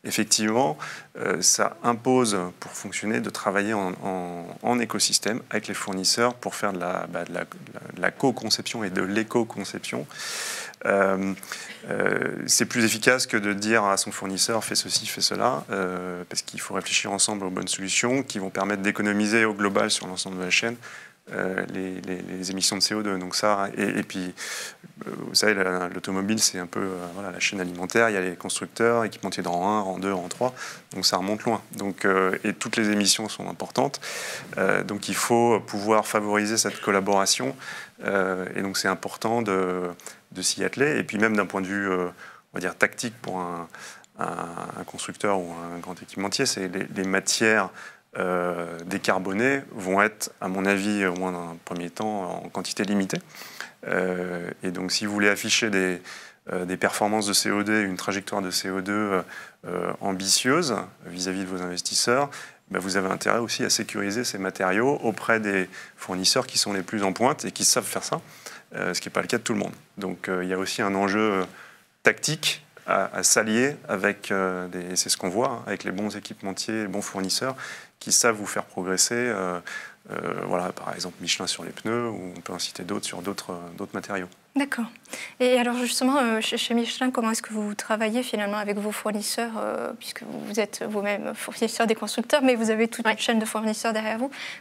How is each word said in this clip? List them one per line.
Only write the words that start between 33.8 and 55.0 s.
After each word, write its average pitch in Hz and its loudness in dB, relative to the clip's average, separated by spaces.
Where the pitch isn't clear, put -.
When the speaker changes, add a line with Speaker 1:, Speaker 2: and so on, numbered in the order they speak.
Speaker 1:
Euh, 98 4
donc 101 -4
il 95 -2
faut 117 6
pouvoir 107 2
favoriser 104 2
cette 104 0
collaboration. 101 4
Euh, 92 2
et 101 -2
donc 98 -2
c'est - 0
important 110 0
de, 92 0
de 92 -8
s'y - 0
atteler. 123 2
Et - -2
puis - -6
même 110 4
d'un 101 2
point 95 -2
de 95 -2
vue, 98 -2
euh, 90 2
on - -6
va - -4
dire, 87 -4
tactique 113 -2
pour 92 -6
un, 87 -6
un, 85 -2
un 92 -8
constructeur - -2
ou 85 -6
un 87 -8
grand 87 -10
équipementier, 95 0
c'est 98 0
les, 98 -2
les 101 0
matières, 98 4
euh, 87 -2
décarbonées 98 2
vont 95 2
être, 107 2
à 101 -2
mon 95 0
avis, 101 4
au 90 2
moins 92 -2
dans 87 -6
un 85 -10
premier 87 -6
temps, 92 -4
en - -12
quantité - -4
limitée. 98 2
Euh, 90 -2
et 92 -2
donc, 92 -4
si - -2